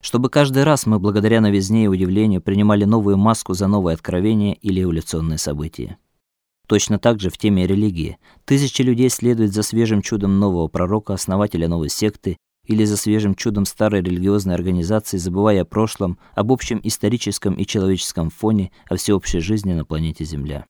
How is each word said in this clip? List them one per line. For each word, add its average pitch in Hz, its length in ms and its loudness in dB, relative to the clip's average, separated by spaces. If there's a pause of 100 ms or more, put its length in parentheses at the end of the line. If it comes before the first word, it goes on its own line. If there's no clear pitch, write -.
Чтобы 127 220 -2
каждый 139 340 2
раз 147 220 2
мы 107 140 2
благодаря 104 420 2
новизне 104 420 2
и 104 40 2
удивлению 95 540 2
принимали 104 440 2
новую 101 320 2
маску 107 360 0
за 98 140 0
новое 95 260 2
откровение 104 640 0
или 95 260 -2
эволюционное 80 540 -2
событие. 73 640 -8 (680)
Точно 104 320 2
так 117 220 2
же 92 100 -2
в - 80 -10
теме 95 300 2
религии. 98 500 -2 (280)
Тысячи 139 380 0
людей 123 260 4
следуют 113 420 2
за 104 120 0
свежим 110 380 0
чудом 98 380 0
нового 87 300 0
пророка, 98 440 -2
основателя 95 540 -2
новой 82 220 -2
секты, 104 480 -4 (280)
или 110 200 2
за 104 100 0
свежим 104 400 0
чудом 104 300 -2
старой 104 360 0
религиозной 92 540 0
организации, 90 640 -2
забывая 95 460 0
о - 20 -2
прошлом, 107 540 -4 (160)
об 107 180 0
общем 117 300 -4
историческом 107 720 -4
и 101 100 -4
человеческом 95 640 -2
фоне, 104 420 0 (180)
о 90 60 -2
всеобщей 92 460 -2
жизни 98 320 -2
на 80 100 -2
планете 80 400 -4
Земля. 73 460 -8